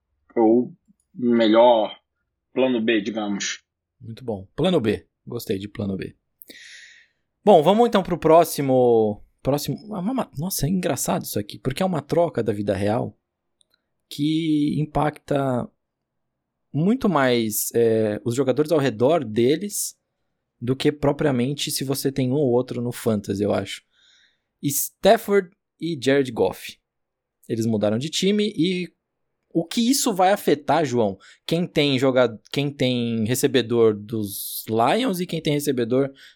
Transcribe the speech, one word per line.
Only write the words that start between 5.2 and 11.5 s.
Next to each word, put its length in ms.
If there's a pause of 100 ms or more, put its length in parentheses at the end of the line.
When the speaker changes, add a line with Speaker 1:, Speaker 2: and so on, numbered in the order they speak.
Speaker 2:
Gostei 320
de 100
plano 280
B. 180 (1300)
Bom, 180
vamos 260
então 140
pro 160
próximo, 1040 (180)
próximo, 340 (100)
uma 280
ma-, 220
nossa, 300
é 20
engraçado 540
isso 160
aqui, 200